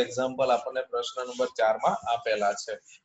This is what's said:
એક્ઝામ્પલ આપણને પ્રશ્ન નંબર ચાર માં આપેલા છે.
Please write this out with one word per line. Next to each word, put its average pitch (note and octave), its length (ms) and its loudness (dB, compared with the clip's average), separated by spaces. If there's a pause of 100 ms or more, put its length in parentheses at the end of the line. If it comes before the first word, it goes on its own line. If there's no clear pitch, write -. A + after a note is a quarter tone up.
એક્ઝામ્પલ B2+ 540 2
આપણને B2+ 340 -2
પ્રશ્ન A#2+ 340 -4
નંબર B2 360 -2
ચાર A2 260 4
માં F#3+ 180 2 (120)
આપેલા G#2 480 0
છે. G#2+ 120 -8 (300)